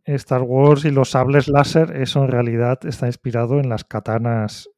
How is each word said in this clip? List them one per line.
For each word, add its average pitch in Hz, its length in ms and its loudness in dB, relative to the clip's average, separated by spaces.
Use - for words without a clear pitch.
Star 135 360 -2
Wars 139 440 4
y 151 60 0
los 135 200 2
sables 131 360 2
láser, 147 500 2
eso 135 260 -2
en 131 80 0
realidad 120 540 0
está 143 200 -6
inspirado 120 540 -2
en 135 100 -2
las 110 140 -6
katanas, 113 960 -4